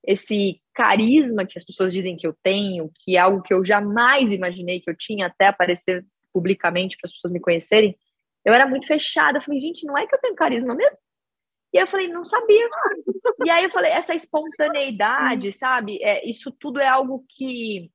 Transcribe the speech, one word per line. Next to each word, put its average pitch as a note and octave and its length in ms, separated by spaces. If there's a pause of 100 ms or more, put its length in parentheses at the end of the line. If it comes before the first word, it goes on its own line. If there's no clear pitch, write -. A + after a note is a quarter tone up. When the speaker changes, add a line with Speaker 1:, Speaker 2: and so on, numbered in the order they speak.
Speaker 1:
esse G3+ 540 (140)
carisma A3 720
que F#3+ 120
as F3 60
pessoas F#3 300
dizem F3+ 240
que - 100
eu D#3+ 160
tenho, F#3+ 560
que F#3 160
é F3 40
algo F#3+ 220
que G3 120
eu F#3 100
jamais G#3+ 680
imaginei F3+ 480
que F3 100
eu E3 60
tinha G3+ 320
até F#3+ 200
aparecer F3+ 580 (280)
publicamente F3+ 640
para - 100
as - 60
pessoas - 180
me F3 80
conhecerem, F#3+ 580 (480)
eu G#3+ 80
era C4 140
muito C4 200
fechada. - 500
Eu C#4 40
falei, C#4+ 180
"Gente, D#4+ 260
não C#4+ 120
é F4 100
que - 80
eu B4+ 40
tenho A4+ 160
carisma B3+ 400
mesmo?" B4+ 220 (760)
E F#4 40
aí F#4 60
eu F#4 40
falei, F#4+ 200
"Não E4+ 160
sabia." A4 440 (800)
E E4 40
aí E4+ 160
eu F4+ 40
falei, E4+ 220
Essa E4+ 240
espontaneidade, C#4 1300
Speaker 2:
Hum. - 20
Speaker 1:
sabe? A#3+ 500
É, G3+ 260
isso A#3 240
tudo C#4+ 280
é C4+ 80
algo C4 420
que A3+ 640